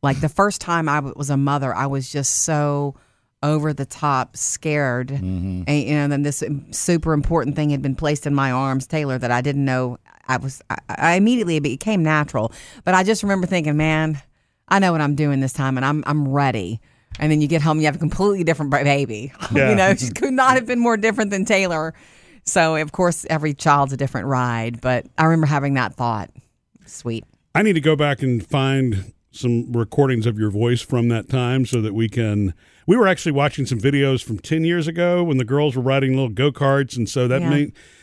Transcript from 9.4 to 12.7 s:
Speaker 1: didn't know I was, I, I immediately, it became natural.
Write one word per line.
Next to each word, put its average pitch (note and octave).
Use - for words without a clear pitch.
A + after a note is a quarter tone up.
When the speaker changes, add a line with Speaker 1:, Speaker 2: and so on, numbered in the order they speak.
Speaker 1:
didn't C#3
know B2+
I B2+
was, C3
I, -
I E3
immediately, G3+
it D3
became E3
natural. D3